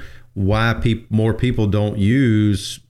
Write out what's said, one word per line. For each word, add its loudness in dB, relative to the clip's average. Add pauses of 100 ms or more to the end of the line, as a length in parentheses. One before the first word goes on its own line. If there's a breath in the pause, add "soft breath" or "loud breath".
(340 loud breath)
why 0
peop-, -2
more 2
people 0
don't 0
use 0 (100)